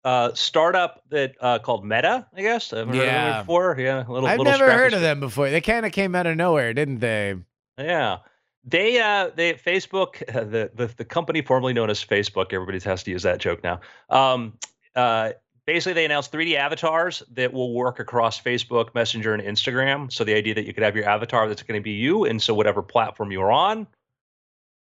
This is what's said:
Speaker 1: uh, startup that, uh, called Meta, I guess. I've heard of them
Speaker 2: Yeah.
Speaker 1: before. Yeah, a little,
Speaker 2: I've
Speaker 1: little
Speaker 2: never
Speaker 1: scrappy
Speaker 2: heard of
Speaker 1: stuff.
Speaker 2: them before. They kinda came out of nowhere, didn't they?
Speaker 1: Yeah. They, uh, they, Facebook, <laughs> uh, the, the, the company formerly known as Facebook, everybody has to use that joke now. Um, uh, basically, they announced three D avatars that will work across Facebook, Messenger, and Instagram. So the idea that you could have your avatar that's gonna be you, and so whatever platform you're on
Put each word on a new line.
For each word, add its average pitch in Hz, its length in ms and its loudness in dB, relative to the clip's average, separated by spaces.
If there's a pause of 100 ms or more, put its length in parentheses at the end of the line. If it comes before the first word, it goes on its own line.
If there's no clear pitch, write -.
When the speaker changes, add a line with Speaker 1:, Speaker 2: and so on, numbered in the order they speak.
Speaker 1:
uh, 123 300 2
startup 170 720 2
that, 135 320 -2
uh, 120 180 2
called 113 260 -4
Meta, 151 420 0 (100)
I 190 60 -8
guess. 226 300 -2
I've 113 140 -6
heard 123 100 -4
of 131 40 2
them 131 60 2
Speaker 2:
Yeah. 123 340 0
Speaker 1:
before. 170 360 0
Yeah, 131 300 -2
a 123 60 -10
little, 131 160 0
Speaker 2:
I've 214 100 2
Speaker 1:
little 277 140 6
Speaker 2:
never 269 140 6
Speaker 1:
scrappy 254 120 6
Speaker 2:
heard 262 140 6
of 196 60 0
Speaker 1:
stuff. 170 40 2
Speaker 2:
them 147 180 0
before. 135 300 -2
They 160 100 2
kinda 220 300 0
came 196 240 -2
out 180 120 0
of 165 100 0
nowhere, 156 380 2
didn't 139 260 -2
they? 107 340 -2 (420)
Speaker 1:
Yeah. 135 420 -2 (460)
They, 208 360 2
uh, 202 340 0
they, 170 200 0
Facebook, 185 760 -2
<laughs> 117 60 -12
uh, 117 100 -2
the, 107 300 -4
the, 117 120 -4
the 113 180 -12
company 170 380 -2
formerly 131 300 2
known 113 180 0
as 104 140 -2
Facebook, 101 480 0
everybody 92 260 -6 (100)
has 92 140 -2
to 101 80 -8
use 90 140 -6
that 90 160 2
joke 87 240 -4
now. 85 160 -4 (280)
Um, 127 460 2 (400)
uh, 113 380 2 (340)
basically, 170 280 -2
they 165 100 2
announced 147 260 -2
three 160 140 -4
D 165 120 0
avatars 160 760 -2
that 123 200 -2
will 123 220 -4
work 123 240 -2
across 117 420 -2
Facebook, 120 540 -2
Messenger, 110 400 0
and 101 80 -4
Instagram. 131 680 -2
So - 100 -4
the 107 120 2
idea 107 200 0
that 104 120 -4
you 107 60 -10
could 107 120 0
have 104 100 2
your 107 140 0
avatar 110 400 2
that's 104 160 -8
gonna 107 160 -4
be 107 100 -8
you, 147 360 0
and 113 140 0
so 117 140 0
whatever 104 260 2
platform 107 520 -2
you're 95 180 2
on 196 380 2 (1000)